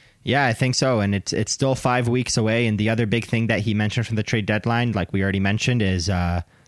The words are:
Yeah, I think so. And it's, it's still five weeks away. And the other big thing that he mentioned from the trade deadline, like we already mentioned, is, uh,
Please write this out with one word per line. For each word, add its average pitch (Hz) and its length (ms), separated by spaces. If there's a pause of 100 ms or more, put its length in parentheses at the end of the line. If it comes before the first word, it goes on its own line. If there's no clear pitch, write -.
(240)
Yeah, 131 220
I 117 60
think 131 220
so. 127 260
And 101 140
it's, - 180
it's - 200
still 135 220
five 123 340
weeks 123 280
away. 113 300
And 107 100
the 104 140
other 113 160
big 113 180
thing 113 220
that 107 140
he 110 120
mentioned 107 340
from 113 100
the 107 60
trade 107 240
deadline, 117 460
like 92 200
we 98 100
already 98 180
mentioned, 110 400
is, 92 300
uh, 87 320 (240)